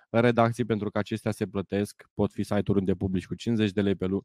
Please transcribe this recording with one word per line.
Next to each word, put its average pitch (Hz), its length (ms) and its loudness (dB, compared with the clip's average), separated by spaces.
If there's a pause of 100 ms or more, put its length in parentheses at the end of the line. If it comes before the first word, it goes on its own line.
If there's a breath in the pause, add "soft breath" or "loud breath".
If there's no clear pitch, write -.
(100)
redacții, 117 540 4
pentru 104 260 -2
că - 80 -4
acestea 107 320 -2
se 104 160 -4
plătesc. 98 680 -4
Pot 104 180 0
fi 107 100 -4
site-uri 101 360 0
unde 95 160 2
publici 92 320 -4
cu - 80 -8
cincizeci 107 380 0
de 101 100 0
lei 98 120 2
pe 92 120 -4
lu-, 95 180 -2